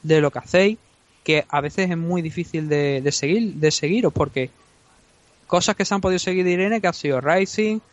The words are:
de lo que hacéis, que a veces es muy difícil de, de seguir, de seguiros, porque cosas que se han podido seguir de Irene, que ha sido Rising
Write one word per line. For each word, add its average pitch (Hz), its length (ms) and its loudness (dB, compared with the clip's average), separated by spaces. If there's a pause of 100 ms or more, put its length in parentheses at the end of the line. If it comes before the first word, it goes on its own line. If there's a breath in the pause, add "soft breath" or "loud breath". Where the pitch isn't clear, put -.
de 156 180 4
lo 147 120 2
que 123 80 -8
hacéis, 196 380 2 (440)
que 156 260 0
a 147 120 0
veces 151 300 -2
es 170 60 -2
muy 170 260 -2
difícil 160 460 -6
de, 143 340 0
de 143 100 0
seguir, 196 420 -2
de 151 160 2
seguiros, 175 420 0
porque 135 380 -4 (960)
cosas 180 300 0
que 196 80 -2
se 202 100 -2
han 196 60 0
podido 185 180 0
seguir 185 260 -2
de 180 80 2
Irene, 202 280 0
que 185 80 0
ha 170 40 0
sido 135 280 -2
Rising 190 580 0 (140)